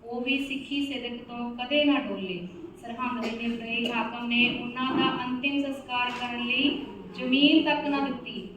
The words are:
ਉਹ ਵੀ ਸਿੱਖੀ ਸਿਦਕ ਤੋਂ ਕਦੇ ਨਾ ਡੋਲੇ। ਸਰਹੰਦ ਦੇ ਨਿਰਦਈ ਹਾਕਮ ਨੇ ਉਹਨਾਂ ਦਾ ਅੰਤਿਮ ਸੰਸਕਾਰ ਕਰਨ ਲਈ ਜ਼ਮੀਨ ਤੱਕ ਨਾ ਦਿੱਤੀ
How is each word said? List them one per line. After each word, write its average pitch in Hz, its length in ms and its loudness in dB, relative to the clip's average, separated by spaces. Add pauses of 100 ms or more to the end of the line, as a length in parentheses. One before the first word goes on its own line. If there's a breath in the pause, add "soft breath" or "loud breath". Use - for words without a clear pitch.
ਉਹ 233 180 -6
ਵੀ 269 180 2
ਸਿੱਖੀ 277 460 -2
ਸਿਦਕ 240 380 -6
ਤੋਂ 240 340 -8
ਕਦੇ 294 280 4
ਨਾ 277 140 6
ਡੋਲੇ। 185 480 -4 (340)
ਸਰਹੰਦ 240 440 -4
ਦੇ 226 220 -2
ਨਿਰਦਈ 233 440 -2
ਹਾਕਮ 233 360 -2
ਨੇ 240 340 2
ਉਹਨਾਂ 247 340 -2
ਦਾ - 300 2
ਅੰਤਿਮ 277 380 0
ਸੰਸਕਾਰ 247 560 -2
ਕਰਨ 240 260 -4
ਲਈ 254 400 2 (300)
ਜ਼ਮੀਨ 277 480 6
ਤੱਕ 294 240 2
ਨਾ 277 120 0
ਦਿੱਤੀ - 580 -4